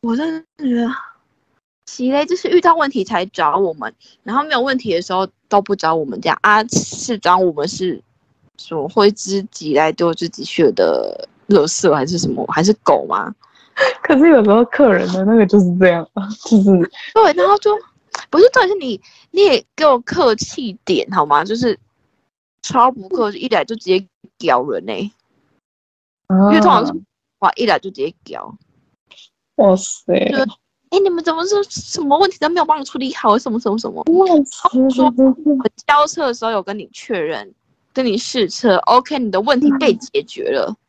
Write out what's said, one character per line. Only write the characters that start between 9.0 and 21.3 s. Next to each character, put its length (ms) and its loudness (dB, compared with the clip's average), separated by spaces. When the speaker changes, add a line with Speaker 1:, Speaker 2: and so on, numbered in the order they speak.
Speaker 1:
之 320 -6
即 300 -8
来 180 2
丢 200 -2
之 160 -8
即 160 -14
去 280 2
的 540 -2
垃 180 4
圾 280 0
还 100 0
是 140 -6
什 100 -4
么？ 200 -6
还 140 -2
是 200 4
狗 260 2
吗？ 260 -4
Speaker 2:
可 160 2
是 100 6
有 160 6
时 60 4
候 160 6
客 260 4
人 200 0
的 120 -2
那 100 2
个 120 6
就 120 4
是 200 2
这 100 6
样， 180 0
就 140 2
是 60 4
Speaker 1:
对， 180 4
然 160 0
后 100 4
就， 120 0
不 100 0
是， 120 8
重 120 2
点 60 2
是 60 -2
你， 260 -6
你 120 2
也 220 2
给 120 0
我 140 4
客 340 0
气 500 -10
点 260 -2
好 140 0
吗？ 180 2